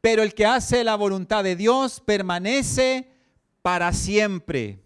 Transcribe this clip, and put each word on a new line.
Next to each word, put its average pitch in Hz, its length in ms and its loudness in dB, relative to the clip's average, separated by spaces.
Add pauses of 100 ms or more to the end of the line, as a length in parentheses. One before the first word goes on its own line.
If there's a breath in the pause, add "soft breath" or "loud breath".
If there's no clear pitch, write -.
pero 226 200 4
el 214 140 0
que 214 100 2
hace 240 380 2
la 220 140 0
voluntad 202 460 -2
de 185 120 0
Dios 240 440 0
permanece 226 1120 -2 (520 soft breath)
para 175 280 0
siempre. 180 960 -2